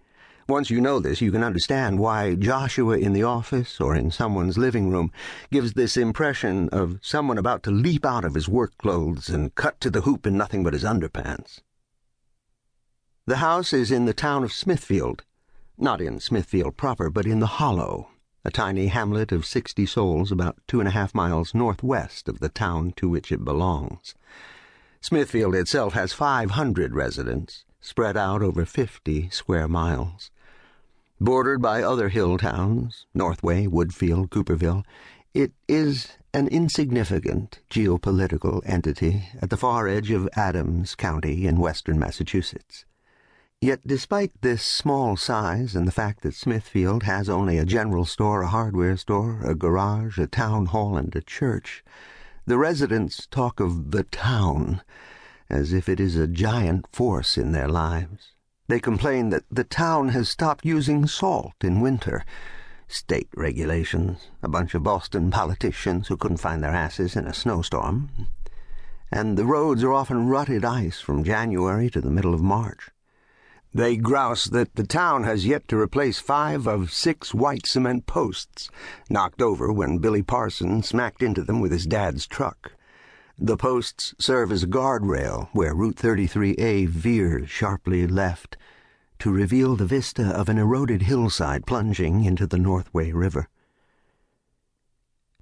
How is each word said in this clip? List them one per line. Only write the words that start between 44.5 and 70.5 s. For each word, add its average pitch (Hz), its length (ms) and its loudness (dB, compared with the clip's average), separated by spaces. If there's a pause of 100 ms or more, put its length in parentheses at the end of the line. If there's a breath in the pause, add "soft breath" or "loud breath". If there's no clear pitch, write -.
small 135 520 0
size 107 600 -2
and 87 100 2
the 90 60 2
fact 104 300 -2
that 90 120 -4
Smithfield 104 720 0
has 98 260 0
only 90 280 2
a 78 60 4
general 98 400 2
store, 104 380 0
a 87 60 -2
hardware 95 480 0
store, 107 480 -2
a 73 100 0
garage, 101 640 0
a 80 80 2
town 107 400 0
hall, 104 300 0
and 73 180 -4
a 76 80 -4
church, - 640 -6 (600 loud breath)
the 120 140 4
residents 139 680 0
talk 123 320 -2
of 85 320 -2
the 101 100 0
town 92 800 0 (640 loud breath)
as 71 240 0
if 92 160 0
it 92 120 0
is 90 160 2
a 80 100 4
giant 92 640 0
force 104 460 0
in 64 140 0
their 71 160 0
lives. 82 640 -2 (340)
They 120 140 0
complain 120 480 0
that 82 220 0
the 120 120 -2
town 160 460 0
has 120 220 0
stopped 156 340 -2
using 151 420 2
salt - 540 -2
in 98 220 2
winter. 117 420 -2 (640 loud breath)
State - 480 -4
regulations, 82 920 -2 (140)
a - 60 -4
bunch 87 260 -2
of 82 80 0
Boston 92 480 0
politicians 92 800 -2
who 92 80 -2
couldn't 85 220 -2
find 80 260 -2
their 76 60 -2
asses 85 440 -2
in 98 120 -2
a 78 80 -10
snowstorm. 95 760 -2 (1040 soft breath)
And 107 240 0
the 101 80 2
roads 147 400 2
are 131 80 4
often 127 360 2
rutted 131 360 0